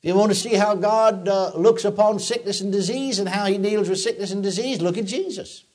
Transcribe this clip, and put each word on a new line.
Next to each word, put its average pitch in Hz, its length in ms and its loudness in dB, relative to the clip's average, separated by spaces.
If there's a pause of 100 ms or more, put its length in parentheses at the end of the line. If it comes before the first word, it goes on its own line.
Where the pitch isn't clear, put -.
If 165 40 -2
you 185 100 4
want 208 120 6
to 190 40 4
see 226 180 -2
how 208 220 4
God, 208 520 2
uh, 190 280 0
looks 220 280 4
upon 208 360 2
sickness 202 420 -4
and 196 100 -4
disease 214 460 -2
and 196 100 -2
how 202 180 -2
he 196 120 0
deals 202 320 0
with 185 100 -2
sickness 202 300 -4
and 196 140 -4
disease, 202 360 -2
look 180 200 -2
at 220 60 -4
Jesus. 240 580 -8 (120)